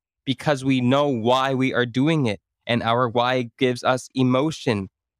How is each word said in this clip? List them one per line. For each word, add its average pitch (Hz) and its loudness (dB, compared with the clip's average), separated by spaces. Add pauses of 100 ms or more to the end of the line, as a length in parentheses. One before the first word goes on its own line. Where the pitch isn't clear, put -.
(260)
because 135 -2
we 135 2
know 135 2
why 131 0
we 131 0
are 123 0
doing 135 0
it, 101 -4 (260)
and 117 0
our 117 0
why 120 0
gives 123 0
us 127 -2
emotion, 127 0 (320)